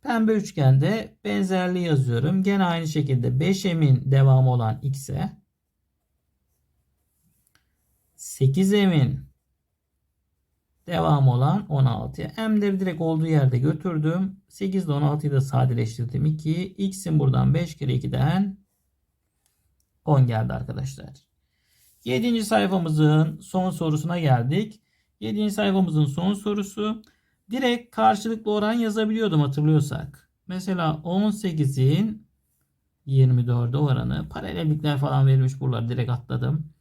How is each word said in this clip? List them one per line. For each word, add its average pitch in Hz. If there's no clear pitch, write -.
Pembe 226
üçgende 160
benzerliği 185
yazıyorum. 139
Gene 196
aynı 165
şekilde 131
beş 190
M'in 139
devamı 135
olan 117
x'e, -
sekiz 160
M'in 175
devamı 151
olan 156
on 139
altıya. 127
M'leri 202
direkt 175
olduğu 160
yerde 131
götürdüm. 160
Sekiz 190
ile 151
on 143
altıyı 147
da 131
sadeleştirdim. 123
İki. 156
X'in 190
buradan 131
beş -
kere 131
ikiden 139
on 135
geldi 117
arkadaşlar. -
Yedinci 226
sayfamızın 160
son 185
sorusuna 165
geldik. 151
Yedinci 214
sayfamızın 190
son 175
sorusu. 208
Direkt 240
karşılıklı 220
oran 208
yazabiliyordum 220
hatırlıyorsak. 151
Mesela 180
on 202
sekizin 156
yirmi 127
dörde 120
oranı. 127
Paralellikler 151
falan 139
verilmiş 131
buraları 117
direkt 123
atladım. 127